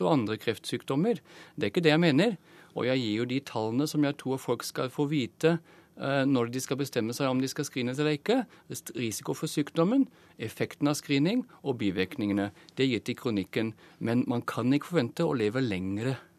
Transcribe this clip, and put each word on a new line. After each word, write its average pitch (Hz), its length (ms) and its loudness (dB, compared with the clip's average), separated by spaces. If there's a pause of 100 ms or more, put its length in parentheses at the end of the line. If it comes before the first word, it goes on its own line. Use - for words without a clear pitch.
og 175 80 4
andre 110 240 2
kreftsykdommer. 139 800 -2 (400)
Det - 80 -2
er 104 60 -2
ikke 180 100 -2
det 156 160 6
jeg - 20 4
mener. 175 380 4 (380)
Og - 100 -2
jeg 131 140 2
gir 107 180 0
jo 120 80 0
de 127 140 -2
tallene 117 480 -2
som 151 160 0
jeg 139 140 0
tror 131 200 -4
folk 123 240 -4
skal 131 280 -6
få 143 200 -2
vite, 160 480 2 (400)
eh, 139 280 0
når 123 260 2
de 131 80 -4
skal 127 180 -2
bestemme 123 340 -2
seg 139 160 -2
om 127 140 2
de 135 60 0
skal 143 180 -6
screenes 127 320 -4
eller 151 220 0
ikke. 233 260 0 (240)
Rist-, - 240 -12
risiko 120 400 -4
for 156 140 -4
sykdommen, 170 600 2 (300)
effekten 117 500 -2
av 147 60 2
screening 151 540 0 (160)
og 127 160 -2
bivirkningene. 101 720 0 (240)
Det 131 100 2
er 123 140 0
gitt - 100 -6
i 120 60 -4
kronikken, 110 580 -2 (260)
men 120 280 2
man 120 160 0
kan 123 280 0
ikke 143 200 0
forvente 165 340 0
å 156 80 0
leve 110 260 0
lengre. 104 580 -2 (220)